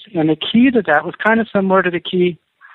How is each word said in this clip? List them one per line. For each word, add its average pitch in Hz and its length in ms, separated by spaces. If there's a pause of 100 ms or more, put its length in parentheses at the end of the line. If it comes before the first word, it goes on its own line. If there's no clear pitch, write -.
(140)
And 156 140
the 156 80
key 240 340
to 233 160
that 156 180
was 180 120
kind 226 240
of 214 120
similar 190 300
to 180 80
the 170 80
key 180 400 (360)